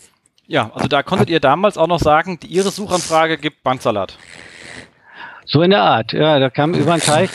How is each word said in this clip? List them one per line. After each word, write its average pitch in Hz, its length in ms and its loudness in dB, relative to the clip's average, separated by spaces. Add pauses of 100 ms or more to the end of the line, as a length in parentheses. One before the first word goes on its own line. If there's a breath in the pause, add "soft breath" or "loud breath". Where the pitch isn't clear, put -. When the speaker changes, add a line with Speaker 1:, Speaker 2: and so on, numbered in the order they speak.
(480)
Speaker 1:
Ja, 123 260 -2
also 139 160 -4
da 143 120 2
konntet - 280 0
ihr 160 100 0
damals 165 380 2
auch 165 100 4
noch 170 120 -2
sagen, 156 420 0
die, - 60 -18
Ihre 185 240 -2
Suchanfrage 160 640 -2
gibt - 260 -10
Bandsalat. 120 540 -4 (1300 loud breath)
Speaker 2:
So 151 180 2
in 180 80 4
der 208 100 4
Art, 135 320 0
ja. 151 240 2
Da 131 140 2
kam 151 240 0
über - 200 2
den 156 60 -2
Teich, 160 340 0